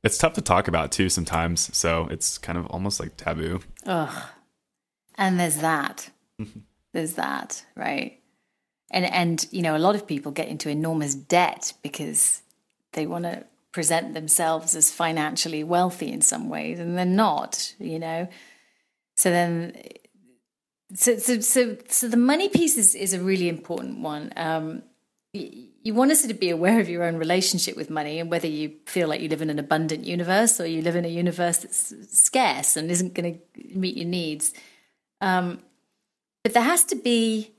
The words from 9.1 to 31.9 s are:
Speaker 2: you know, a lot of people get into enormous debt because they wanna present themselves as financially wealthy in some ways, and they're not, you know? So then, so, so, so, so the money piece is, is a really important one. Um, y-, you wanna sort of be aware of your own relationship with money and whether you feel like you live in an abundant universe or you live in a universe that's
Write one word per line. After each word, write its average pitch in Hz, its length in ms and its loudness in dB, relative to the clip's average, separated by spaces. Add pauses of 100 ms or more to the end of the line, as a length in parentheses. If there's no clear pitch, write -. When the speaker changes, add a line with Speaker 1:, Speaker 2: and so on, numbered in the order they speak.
Speaker 2:
you 180 100 -4
know, 160 140 2
a - 20 2
lot 180 160 4
of 208 140 -4
people 143 240 -6
get 147 160 -4
into 151 220 -8
enormous 151 440 -2
debt 170 600 0 (100)
because - 580 0 (520)
they 156 120 -2
wanna 170 380 -6 (280)
present 165 440 0
themselves 160 600 2
as 156 160 4
financially 160 720 -2
wealthy 175 480 0
in - 100 -2
some - 280 2
ways, 160 300 -6
and 175 180 -4
they're 180 80 0
not, 180 720 0
you 160 220 -8
know? 165 280 -6 (920)
So 190 120 4
then, 170 460 0 (1200)
so, 233 220 4
so, 240 240 2
so, 240 360 2 (100)
so - 200 2
the 233 100 2
money 302 320 4
piece 339 280 4
is, - 180 6
is 190 180 -2
a 180 80 -2
really 185 280 0
important 160 500 -8
one. 151 360 -8
Um, 160 460 -4 (540)
y-, - 320 -14 (160)
you 220 100 -2
wanna 269 220 6
sort 262 160 2
of 185 80 -8
be 180 100 2
aware 180 300 4
of 175 100 2
your 175 140 -2
own 165 140 0
relationship 175 600 0
with 156 140 -8
money 151 280 -4
and 170 120 -6
whether 170 160 -2
you 151 260 -4 (140)
feel 170 200 0
like 151 140 -2
you 151 80 -6
live 156 140 -2
in 156 80 -2
an 147 80 -2
abundant 156 460 -2
universe 180 540 2
or 170 60 -2
you 165 160 -4
live 170 140 0
in 175 100 0
a 165 40 -4
universe 175 500 0
that's - 340 -4 (260)